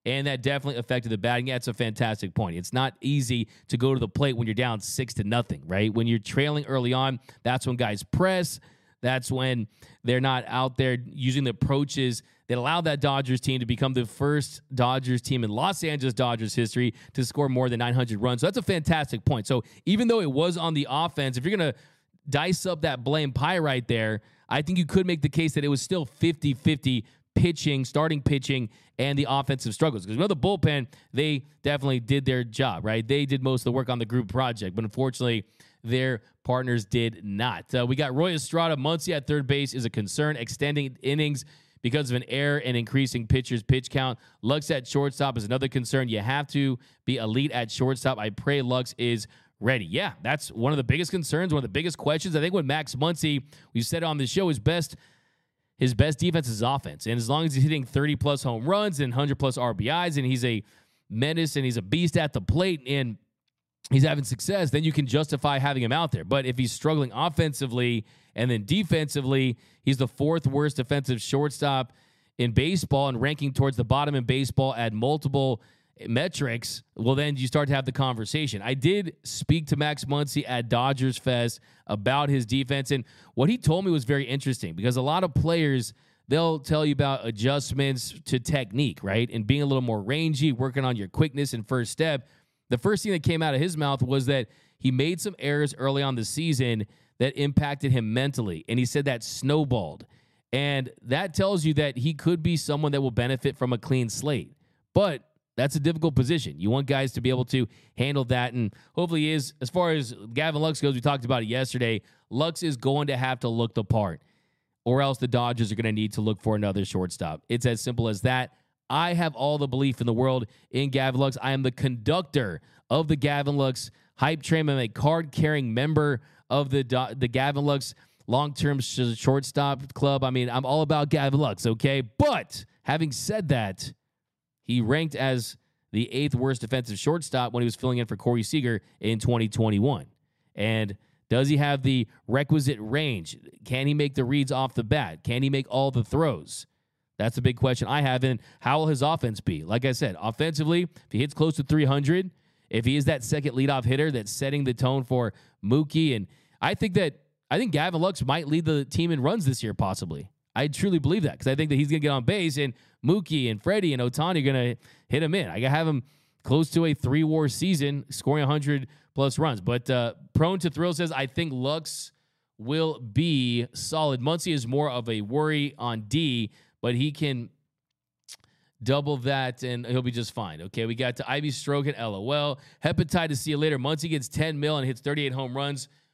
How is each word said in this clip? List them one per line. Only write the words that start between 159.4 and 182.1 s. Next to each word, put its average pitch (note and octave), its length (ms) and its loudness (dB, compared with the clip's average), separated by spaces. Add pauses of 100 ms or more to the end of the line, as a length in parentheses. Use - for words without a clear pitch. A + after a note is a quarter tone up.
this C3+ 180 0
year, G#2+ 100 -4
possibly. F2+ 560 -4 (260)
I C3+ 120 2
truly F3 320 2
believe D#3+ 240 0
that, E2 160 -2
'cause - 80 -2
I C3+ 80 2
think D#3 140 0
that C#3 80 2
he's D3 100 2
gonna D#3 120 2
get D3 100 0
on C3+ 160 0
base, E3 320 0
and C#3 160 -2 (320)
Mookie D#3 440 2
and G#2+ 140 -4
Freddie F3+ 300 2
and B2 80 0
Ohtani D3+ 380 0
are C3 60 2
gonna B2 300 2 (320)
hit D#3 160 0
him D#3 100 0
in. E3+ 140 0
I E2+ 140 -6
have D3 260 2
him C#3+ 160 0 (400)
close D3+ 280 4
to E3 140 4
a D#3 80 2
three C#3 300 2
war D#3 240 2
season, C#3+ 640 0
scoring D3 340 0
a C3+ 40 2
hundred C#3+ 400 0 (280)
plus C3+ 240 0
runs. C3 220 0
But, A#2+ 280 -2
uh, A#2+ 260 0 (180)
Prone F3 260 2
to D#3+ 100 0
Thrill E3+ 240 -2
says, D#3+ 180 -2
"I C3+ 160 -2
think D#3 260 -4
Lux C#3+ 580 -4 (460)
will D3+ 420 -2
be B2 720 2
solid. D3+ 480 -2
Muncy D#3+ 320 0
is B2 140 -2
more C#3+ 220 0
of B2 180 -6
a A2 140 -2
worry C#3+ 560 -2
on A#2 240 -4
D, A#2+ 500 0 (300)
but A#2+ 140 0
he C#3+ 160 0
can C3+ 400 -4 (1300)
double C#3+ 340 0
that, B2+ 460 -2
and B2 220 -4
he'll B2 160 0
be B2 100 -2
just A#2 220 -4
fine." E2 300 -8
Okay, A2+ 220 -4
we A#2 100 -4
got B2 220 -2
to - 120 -8
Ivy D3 220 -2
Stroke C#3+ 340 -2
and C#3 100 -2
L A2 200 -6